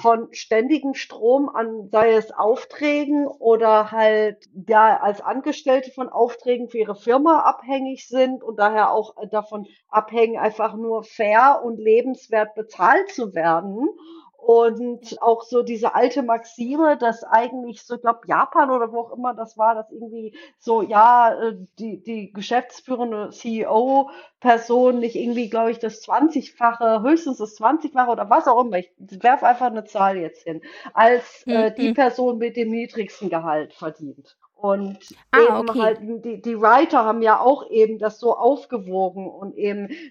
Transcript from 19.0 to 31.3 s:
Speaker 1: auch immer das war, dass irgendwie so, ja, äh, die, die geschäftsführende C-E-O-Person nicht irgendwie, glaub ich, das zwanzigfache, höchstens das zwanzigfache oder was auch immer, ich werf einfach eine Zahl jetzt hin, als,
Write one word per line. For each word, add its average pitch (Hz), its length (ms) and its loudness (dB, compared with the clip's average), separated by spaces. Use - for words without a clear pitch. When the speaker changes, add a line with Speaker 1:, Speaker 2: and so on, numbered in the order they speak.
Speaker 1:
auch 233 100 -12
immer 247 240 -8
das 220 240 -14
war, 220 160 2
dass 220 160 -10
irgendwie 226 460 -14
so, 226 220 -2
ja, 226 520 6
äh, 214 220 -6
die, 208 200 -12
die 220 320 -12
geschäftsführende 233 960 -6
C-E-O-Person 240 1700 0
nicht 226 160 -6
irgendwie, 233 340 -4
glaub 226 180 -2
ich, 233 120 -6
das 220 200 -8
zwanzigfache, 233 1040 0
höchstens 285 360 0
das 208 180 -10
zwanzigfache 254 560 0
oder 202 180 -4
was 311 160 4
auch 247 180 4
immer, 208 140 -4
ich 185 200 -8
werf 220 440 0
einfach 247 240 2
eine 220 180 -6
Zahl 196 320 0
jetzt 160 280 -10
hin, 165 180 -10
als, 240 520 2